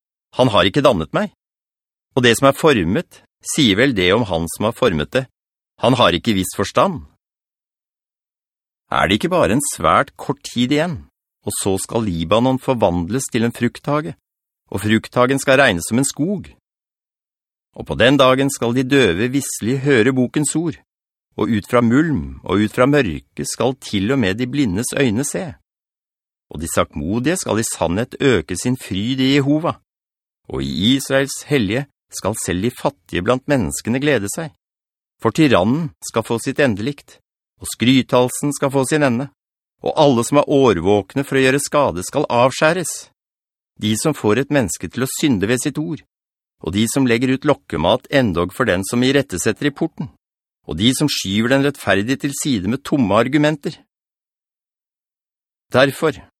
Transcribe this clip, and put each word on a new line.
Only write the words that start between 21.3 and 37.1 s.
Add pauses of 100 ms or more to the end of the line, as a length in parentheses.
og
ut
fra
mulm
og
ut
fra
mørke
skal
til
og
med
de
blindes
øyne
se. (960)
Og
de
saktmodige
skal
i
sannhet
øke
sin
fryd
i
Jehova, (760)
og
i
Israels
hellige (240)
skal
selv
de
fattige
blant
menneskene
glede
seg. (720)
For
tyrannen (100)
skal
få
sitt
endelikt, (400)